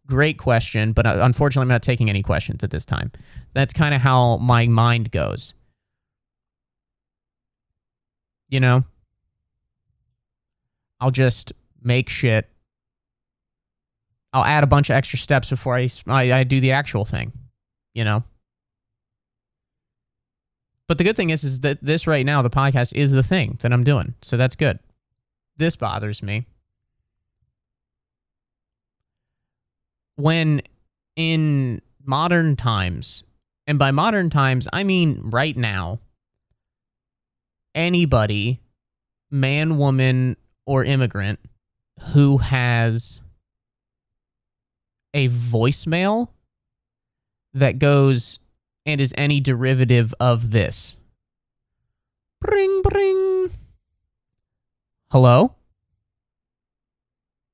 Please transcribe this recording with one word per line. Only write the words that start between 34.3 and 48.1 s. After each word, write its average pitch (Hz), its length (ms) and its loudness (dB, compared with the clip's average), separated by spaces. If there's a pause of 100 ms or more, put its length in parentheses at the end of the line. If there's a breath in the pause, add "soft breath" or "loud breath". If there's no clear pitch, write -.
times, 131 420 2
I 196 100 -2
mean 180 420 0
right 123 300 -2
now, 104 440 -4 (1800)
anybody, 127 840 0 (680)
man, 143 480 -2
woman, 131 580 0 (300)
or 135 180 0
immigrant 107 560 -2 (600)
who 143 380 4
has 117 840 -2 (1900)
a 139 160 0
voicemail 147 1000 -2 (1200)
that 131 240 2
goes 139 640 2 (480)